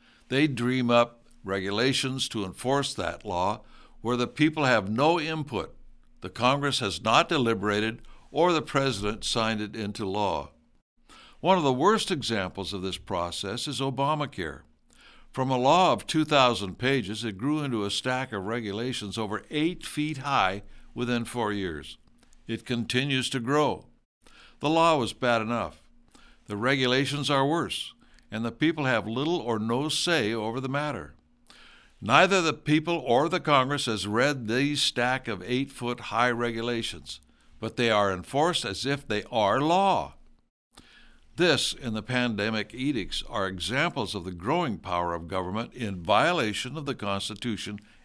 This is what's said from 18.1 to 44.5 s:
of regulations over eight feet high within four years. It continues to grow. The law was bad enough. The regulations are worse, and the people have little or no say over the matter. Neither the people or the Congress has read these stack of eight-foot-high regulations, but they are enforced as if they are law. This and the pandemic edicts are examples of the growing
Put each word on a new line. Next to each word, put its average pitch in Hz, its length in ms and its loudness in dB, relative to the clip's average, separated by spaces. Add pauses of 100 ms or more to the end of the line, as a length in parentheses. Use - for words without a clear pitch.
of 98 140 -4
regulations 110 720 -4
over 107 320 -4
eight 156 360 -4
feet 151 340 -6
high 107 440 0 (300)
within 120 320 -2
four 117 260 -2
years. 90 460 -6 (500)
It 113 180 -6
continues 127 640 0
to 135 80 -2
grow. 127 460 0 (720)
The 143 100 -2
law 165 280 6
was 117 160 0
bad 120 280 2
enough. 110 400 -4 (640)
The 107 100 -8
regulations 131 760 0
are 139 160 4
worse, 143 480 -2 (380)
and 110 140 -4
the 117 60 -2
people 156 340 0
have 113 220 2
little 143 300 0
or 117 220 -2
no 120 300 0
say 151 440 2
over 113 260 -2
the 131 100 -6
matter. 135 460 -6 (840)
Neither 175 420 6
the 160 120 2
people 156 520 0
or 131 240 4
the 175 100 0
Congress 139 480 2
has 104 180 -2
read 120 420 2
these 139 340 0
stack 127 460 0
of 92 160 -6
eight-foot-high 120 880 -2
regulations, 117 920 -4 (400)
but 113 180 -8
they 120 120 4
are 104 240 4
enforced 143 500 0
as 107 220 -6
if 139 220 -4
they 104 240 -2
are 110 280 4
law. 165 540 2 (1200)
This 156 360 4
and 117 220 -6
the 107 80 -6
pandemic 110 720 -2
edicts 127 520 -4
are 101 200 -2
examples 104 680 -4
of 95 100 -6
the 92 80 -8
growing 113 460 -2